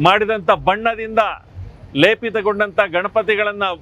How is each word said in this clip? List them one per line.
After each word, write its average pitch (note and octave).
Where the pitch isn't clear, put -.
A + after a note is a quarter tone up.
ಮಾಡಿದಂಥ, G3+
ಬಣ್ಣದಿಂದ A3
ಲೇಪಿತಗೊಂಡಂಥ G#3
ಗಣಪತಿಗಳನ್ನ G3+